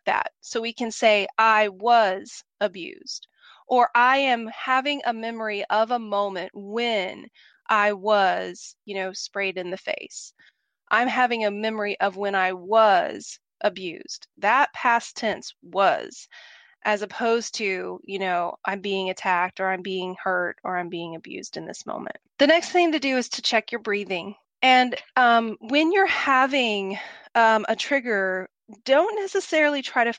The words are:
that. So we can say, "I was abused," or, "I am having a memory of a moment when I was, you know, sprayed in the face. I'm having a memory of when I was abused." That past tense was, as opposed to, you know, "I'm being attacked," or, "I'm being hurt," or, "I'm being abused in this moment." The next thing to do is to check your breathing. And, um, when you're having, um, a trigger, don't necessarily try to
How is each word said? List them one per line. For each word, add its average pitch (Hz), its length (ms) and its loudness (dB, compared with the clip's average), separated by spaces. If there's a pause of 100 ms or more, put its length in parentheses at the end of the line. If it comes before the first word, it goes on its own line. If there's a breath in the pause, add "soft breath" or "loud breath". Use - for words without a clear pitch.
that. - 260 0 (100)
So - 200 -6
we 226 120 -6
can 233 180 -6
say, 208 360 2 (100)
"I 220 320 4
was 202 760 2 (180)
abused," - 640 -8 (400 soft breath)
or, 240 280 4
"I 247 220 6
am 247 300 0
having 262 580 -2
a 240 80 0
memory 220 520 -6
of 220 260 2
a 240 80 0
moment 202 560 -4
when 202 720 -4 (400 soft breath)
I 208 260 2
was, 185 840 0 (100)
you 196 100 -10
know, 190 180 -6
sprayed 196 440 -6
in 180 140 -8
the 165 60 -6
face. - 560 -10 (560 soft breath)
I'm 233 180 2
having 233 380 0
a 202 60 2
memory 208 480 -4
of 190 180 -2
when 196 180 -4
I 185 180 0
was 190 840 2 (220)
abused." 185 640 -6 (100)
That 240 360 2
past - 440 0
tense - 440 -6
was, 175 640 0 (560 loud breath)
as 208 180 0
opposed 226 540 -2
to, 185 480 -6
you 196 160 -8
know, 175 360 -2 (100)
"I'm 190 160 -4
being 196 280 -4
attacked," 185 500 -2
or, 190 100 -2
"I'm 185 120 -4
being 185 420 -6
hurt," 180 400 -2
or, 185 140 -4
"I'm 175 120 -6
being 170 260 -8
abused - 420 -14
in 165 80 -10
this - 220 -14
moment." - 300 -10 (220)
The 277 80 6
next 330 220 2
thing 349 240 4
to 302 60 -2
do 262 180 0
is 240 120 -4
to - 120 -8
check - 300 0
your 233 100 -8
breathing. 202 540 -6 (260)
And, 254 340 4 (200)
um, 233 460 4
when 294 300 2
you're 381 160 4
having, 254 920 0 (360 loud breath)
um, 220 340 4
a - 60 0
trigger, 196 720 -2 (340)
don't 339 360 4
necessarily 311 640 0
try 247 240 0
to 233 140 0